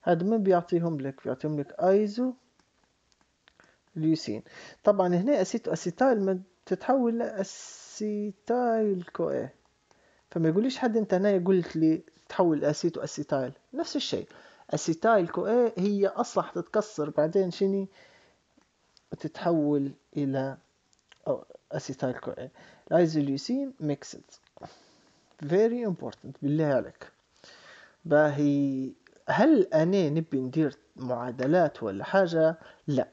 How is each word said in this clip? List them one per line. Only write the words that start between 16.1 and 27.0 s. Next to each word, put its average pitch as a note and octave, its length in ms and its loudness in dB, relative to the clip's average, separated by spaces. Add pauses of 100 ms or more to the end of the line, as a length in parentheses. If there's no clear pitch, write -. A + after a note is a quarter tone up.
حتتكسر E3+ 680 -4
بعدين E3+ 420 2
شني؟ G3 360 -2 (1300)
تتحول D3 720 -2 (260)
إلى C3+ 400 -2 (680)
أو - 180 -4 (260)
أسيتايل C3+ 460 -6
كو - 140 -10
إيه. - 200 -12 (400)
الأيزوليوسين D#3+ 880 0
ميكسد. - 420 -6 (1200)
Very A3 440 2
important. C#3 440 -8 (100)
بالله D3+ 240 2
عليك. B2+ 460 -2 (920)